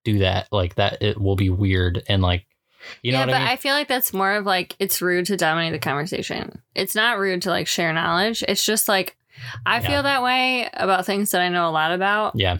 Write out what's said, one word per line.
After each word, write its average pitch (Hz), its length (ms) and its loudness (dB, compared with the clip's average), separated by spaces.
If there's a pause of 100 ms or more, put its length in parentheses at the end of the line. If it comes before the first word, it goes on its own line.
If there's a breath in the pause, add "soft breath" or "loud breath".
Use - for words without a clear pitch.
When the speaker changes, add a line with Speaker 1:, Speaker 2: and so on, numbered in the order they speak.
Speaker 1:
do 104 140 2
that." 95 340 2
Like, 92 220 0
that, 101 280 0
it 104 160 0
will 98 180 0
be 98 120 2
weird. 92 600 2
And, 98 120 2
like, 90 220 2 (580 loud breath)
you 120 100 -2
know 131 80 2
Speaker 2:
Yeah, 131 40 2
Speaker 1:
what 131 80 2
Speaker 2:
but - 40 2
Speaker 1:
I - 20 0
mean? - 100 0
Speaker 2:
I 254 80 0
feel 277 180 -2
like 294 140 0
that's 262 240 0
more 190 220 0
of, 208 100 -2
like, 185 340 -2
it's 196 220 -2
rude 180 260 2
to 196 120 0
dominate 165 340 0
the 156 60 -4
conversation. - 840 -4 (140)
It's 190 200 -4
not 220 240 0
rude 190 240 0
to, 190 80 -2
like, 170 160 0
share 170 280 0
knowledge. 180 520 0
It's 196 200 0
just, 214 200 0
like, 190 300 0 (480 loud breath)
I 208 160 2
Speaker 1:
Yeah. - 80 0
Speaker 2:
feel 285 140 2
that 269 200 0
way 254 520 0
about 190 320 0
things 202 240 0
that 185 100 2
I 180 80 2
know 175 200 2
a 160 40 0
lot 156 200 2
about. 202 460 0
Speaker 1:
Yeah. 90 220 2